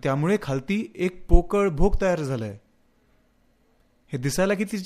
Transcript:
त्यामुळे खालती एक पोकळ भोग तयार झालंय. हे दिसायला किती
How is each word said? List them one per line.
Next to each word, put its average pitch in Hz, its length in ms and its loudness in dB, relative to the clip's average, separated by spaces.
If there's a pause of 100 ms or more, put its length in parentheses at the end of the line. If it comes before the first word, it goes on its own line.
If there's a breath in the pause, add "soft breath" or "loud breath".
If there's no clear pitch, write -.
त्यामुळे 147 380 0
खालती 139 540 -6
एक - 340 -6
पोकळ 202 400 6
भोग 175 320 2
तयार 180 180 0
झालंय. 113 400 -6 (1500)
हे 143 40 -4
दिसायला 143 360 -2
किती 196 320 -4